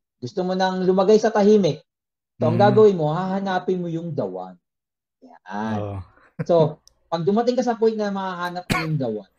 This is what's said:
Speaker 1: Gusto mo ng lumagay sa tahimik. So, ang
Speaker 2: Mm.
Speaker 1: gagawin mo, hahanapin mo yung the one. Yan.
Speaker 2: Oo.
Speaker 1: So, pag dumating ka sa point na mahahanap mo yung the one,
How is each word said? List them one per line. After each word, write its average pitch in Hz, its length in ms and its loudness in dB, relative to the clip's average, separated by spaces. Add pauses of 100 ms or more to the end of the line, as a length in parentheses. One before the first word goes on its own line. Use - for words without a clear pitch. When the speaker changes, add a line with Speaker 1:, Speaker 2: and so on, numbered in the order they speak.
(200)
Speaker 1:
Gusto 190 220 -8
mo 180 100 -2
ng 185 320 -2
lumagay 190 320 4
sa 208 160 2
tahimik. 202 480 4 (560)
So, - 140 0
ang 117 80 0
Speaker 2:
Mm. 202 60 6
Speaker 1:
gagawin 208 340 6
mo, 151 140 0
hahanapin 185 680 -4
mo 175 80 -6
yung 165 240 -6
the 127 140 -4
one. 92 300 -12 (680)
Yan. 107 580 -8
Speaker 2:
Oo. 101 160 -8 (460)
Speaker 1:
So, 175 120 0 (520)
pag 170 160 -4
dumating 220 320 0
ka 247 80 -2
sa 233 160 -2
point 220 160 2
na 208 160 -4
mahahanap 180 560 -8
mo - 140 -4
yung 160 180 -4
the 131 100 -4
one, 107 300 -8